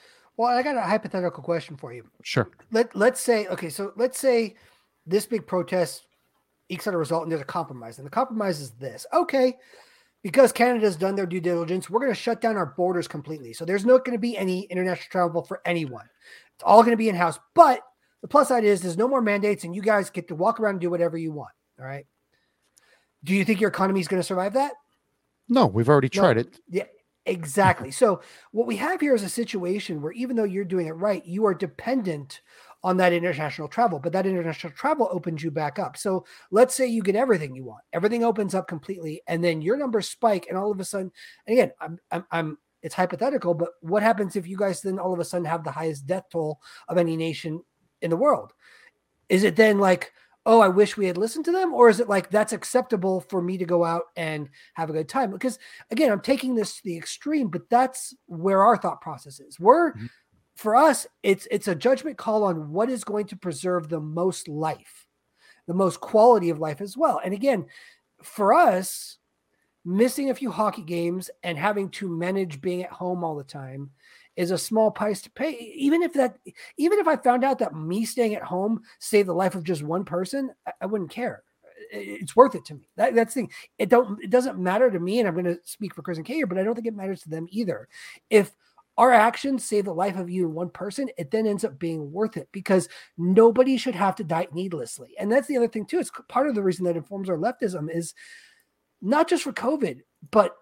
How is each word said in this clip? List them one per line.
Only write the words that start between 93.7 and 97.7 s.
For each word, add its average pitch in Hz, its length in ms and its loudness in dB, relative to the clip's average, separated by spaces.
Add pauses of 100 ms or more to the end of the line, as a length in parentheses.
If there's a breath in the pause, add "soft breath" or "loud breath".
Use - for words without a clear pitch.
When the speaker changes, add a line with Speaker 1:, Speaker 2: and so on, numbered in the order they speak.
Speaker 1:
should 233 180 -4
have 190 220 0
to 220 60 -8
die 165 300 -2
needlessly. 160 640 -10
And 202 140 -4
that's 262 160 2
the 285 100 -2
other 233 120 2
thing 214 160 -8
too. 349 140 -2
It's - 160 -4
c-, - 120 -16
part 277 200 0
of 269 80 -2
the 208 60 0
reason 185 240 0
that 170 120 0
informs 190 320 -8
our 175 80 -2
leftism 185 560 -4